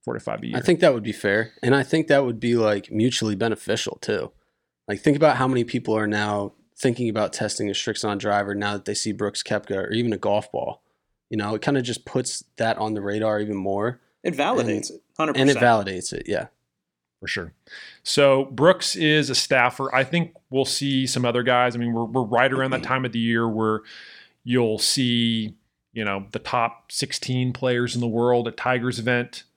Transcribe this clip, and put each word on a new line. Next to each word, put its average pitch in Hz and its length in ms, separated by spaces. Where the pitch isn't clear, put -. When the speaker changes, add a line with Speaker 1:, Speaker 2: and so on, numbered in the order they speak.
Speaker 1:
four - 100
to - 60
five - 220
a - 60
year. - 80
Speaker 2:
I - 40
think 170 200
that 151 140
would 110 80
be 107 100
fair. 107 400
And 123 120
I 139 80
think 156 260
that 139 160
would 117 160
be, 120 160
like, 107 360
mutually 110 420
beneficial 110 680
too. 95 320
Like, 101 120
think 147 160
about 147 200
how 131 120
many 123 160
people 113 320
are 107 120
now 104 440
thinking 120 320
about 104 240
testing 107 360
a 98 40
Srixon 104 460
driver 101 360
now 104 200
that 98 100
they 104 100
see 107 180
Brooks 101 300
Koepka 101 340
or 95 160
even 117 200
a 95 60
golf 104 320
ball. - 320
You - 80
know, 107 160
it 107 80
kinda 143 180
just 123 240
puts - 400
that 113 200
on 107 180
the 104 60
radar 104 400
even 104 160
more. 98 440
Speaker 3:
It 175 120
validates 131 560
Speaker 2:
And - 80
Speaker 3:
it, - 40
hundred 156 200
Speaker 2:
and 135 140
it 139 60
Speaker 3:
percent. 117 320
Speaker 2:
validates 90 240
it, - 160
yeah. 104 200
Speaker 1:
For 95 80
sure. 85 240
So 139 440
Brooks 156 500
is 151 340
a 127 60
staffer. 127 580
I 135 80
think 165 320
we'll 131 140
see 131 420
some 127 180
other 120 200
guys. 123 320
I - 20
mean, 120 140
we're, 113 120
we're 120 200
right 120 280
around 131 200
that 131 100
time 131 220
of 117 80
the 117 80
year 117 280
where 110 340
you'll 117 380
see, 117 760
you 110 120
know, 98 280
the 107 80
top - 500
sixteen 127 640
players 123 420
in 120 60
the 120 80
world 120 400
at 110 80
Tiger's 127 420
event. 120 460